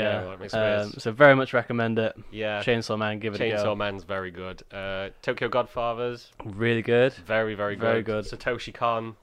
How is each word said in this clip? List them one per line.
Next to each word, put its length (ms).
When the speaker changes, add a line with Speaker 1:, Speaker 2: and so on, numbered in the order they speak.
Speaker 1:
Yeah, 80
that 100
makes 140
Speaker 2:
Um, 380
Speaker 1:
sense. 120
Speaker 2:
so 80
very 240
much 180
recommend 440
it. 180
Speaker 1:
Yeah. 300
Speaker 2:
Chainsaw 360
Man, 220
give 140
it 80
a 20
Speaker 1:
Chainsaw 200
Speaker 2:
go. 120
Speaker 1:
Man's 280
very 260
good. 320
Uh, 380
Tokyo 260
Godfathers. 840
Speaker 2:
Really 380
good. 300
Speaker 1:
Very, 420
very 200
Speaker 2:
Very 280
Speaker 1:
good. 240
Speaker 2:
good. 120
Speaker 1:
Satoshi 340
Kon 500